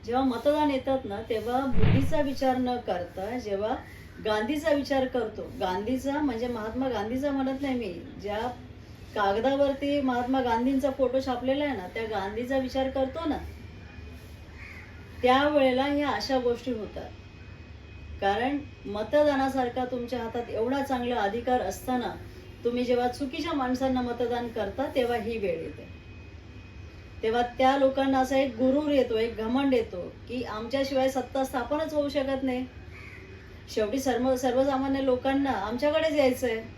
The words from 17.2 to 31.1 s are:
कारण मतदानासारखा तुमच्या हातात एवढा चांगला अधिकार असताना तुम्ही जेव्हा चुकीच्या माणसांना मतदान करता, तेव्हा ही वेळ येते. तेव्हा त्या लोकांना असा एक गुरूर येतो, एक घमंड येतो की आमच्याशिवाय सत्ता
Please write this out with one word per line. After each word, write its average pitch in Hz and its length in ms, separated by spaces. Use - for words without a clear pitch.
कारण 226 360
मतदानासारखा 254 1000
तुमच्या 247 340
हातात 226 300
एवढा 254 320
चांगला 247 340
अधिकार 233 460
असताना 226 520
तुम्ही 240 200
जेव्हा 247 240
चुकीच्या 302 460
माणसांना 254 480
मतदान 240 460
करता, 220 380
तेव्हा 240 220
ही 220 200
वेळ 175 220
येते. - 280
तेव्हा 226 180
त्या 262 360
लोकांना 269 420
असा 262 180
एक 262 180
गुरूर 277 360
येतो, 233 260
एक 226 200
घमंड 254 360
येतो 190 280
की 247 160
आमच्याशिवाय 262 680
सत्ता 269 340